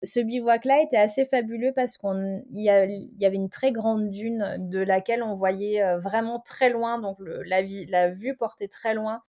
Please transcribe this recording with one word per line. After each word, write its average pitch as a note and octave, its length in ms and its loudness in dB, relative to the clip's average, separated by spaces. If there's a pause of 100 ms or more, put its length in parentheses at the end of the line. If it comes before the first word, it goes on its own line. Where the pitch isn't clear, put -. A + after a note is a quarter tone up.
Ce A#3 180 -2
bivouac-là A#3 600 2
était D4+ 140 2
assez G#3+ 300 4
fabuleux A#3+ 500 0
parce B3+ 220 -2
qu'on, F#3+ 520 -4
il G#3 140 -8
y G#3 60 6
a, G3 160 6
il G3+ 320 -8
y G3 80 2
avait F#3+ 100 2
une F#3+ 140 -2
très C4 220 0
grande A3 380 0
dune G3+ 480 -4
de F#3 200 -4
laquelle F#3+ 440 2
on A3 120 -4
voyait, G3 480 0
euh, F3+ 160 2
vraiment A3+ 420 -2
très - 300 2
loin, A#3 280 -2
donc G3 220 -8
le, E3 220 -8
la F3+ 180 0
vi-, G3 260 -6
la F3+ 220 4
vue G3+ 280 -4
portait G#3 320 -6
très A3 260 -4
loin. A3 360 -6